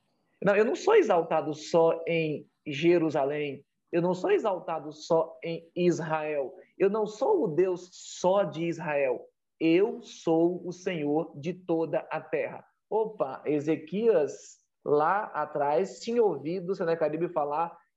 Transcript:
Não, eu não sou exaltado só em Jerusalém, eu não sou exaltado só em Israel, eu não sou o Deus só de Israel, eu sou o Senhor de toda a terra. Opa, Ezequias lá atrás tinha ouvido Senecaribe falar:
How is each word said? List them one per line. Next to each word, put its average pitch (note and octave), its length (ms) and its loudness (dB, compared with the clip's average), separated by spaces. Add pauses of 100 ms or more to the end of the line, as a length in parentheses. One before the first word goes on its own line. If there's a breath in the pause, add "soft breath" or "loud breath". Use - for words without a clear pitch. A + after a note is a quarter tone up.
(440)
Não, G3 120 4
eu G#3+ 80 6
não C4+ 120 -2
sou G#4 200 2
exaltado E3 600 2
só E3 520 2
em D#3+ 380 -2 (220)
Jerusalém, D3 960 0 (260)
eu E3+ 100 0
não F3+ 120 2
sou F3+ 160 -4
exaltado F3+ 640 -2
só - 520 0
em E3 320 -8
Israel, D#3 800 0 (240 loud breath)
eu F#3+ 120 4
não G#3+ 180 -2
sou E4 380 2
o - 20 0
Deus F3 440 0
só - 520 0
de E3 220 -6
Israel, D3 640 -2 (320)
eu F#3+ 440 2
sou E3+ 640 0
o F3 40 -8
Senhor D#3+ 640 -2
de C#3+ 180 -8
toda D#3+ 460 -2 (120)
a D3+ 100 -6
terra. B2+ 420 -6 (240)
Opa, G#3 580 -4
Ezequias D3+ 1120 0 (240)
lá D#3+ 400 2 (100)
atrás D3+ 640 -2
tinha A#3 220 0
ouvido F3 540 -2
Senecaribe E3 540 -2
falar: D#3+ 460 -4 (220 loud breath)